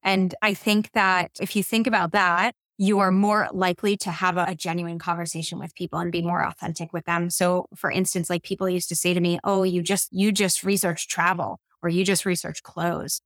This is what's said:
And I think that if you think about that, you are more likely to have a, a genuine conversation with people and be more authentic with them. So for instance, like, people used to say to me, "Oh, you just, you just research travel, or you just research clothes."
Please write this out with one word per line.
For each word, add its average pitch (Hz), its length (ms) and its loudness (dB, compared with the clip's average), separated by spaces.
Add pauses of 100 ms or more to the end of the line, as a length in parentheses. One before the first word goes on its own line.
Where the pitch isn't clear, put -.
And 190 380 2
I 208 120 2
think 208 400 0
that 190 380 2 (100)
if 190 120 -6
you 202 100 0
think 226 220 0
about 185 280 2
that, 190 420 2 (220)
you 196 220 4
are 190 120 4
more 202 400 4
likely 185 460 0
to - 120 -4
have 175 280 0
a, 180 100 0
a 185 80 -4
genuine 170 440 -4
conversation 170 600 -6
with - 160 -12
people 170 240 -6
and 170 140 -2
be 165 80 0
more 170 240 0
authentic 160 480 -8
with 165 100 -6
them. 175 260 0
So 180 360 0 (100)
for - 160 -4
instance, 180 380 -2
like, 175 140 -2
people 190 260 -4
used 180 180 -2
to 170 80 -6
say 180 180 0
to 180 60 2
me, 175 240 2
"Oh, 196 200 2
you 180 200 0
just, 185 300 0
you 196 180 2
just 190 320 0
research 190 460 0
travel, 170 500 -2 (240)
or 170 60 0
you 175 160 2
just 190 200 2
research 180 380 -4
clothes." - 640 -4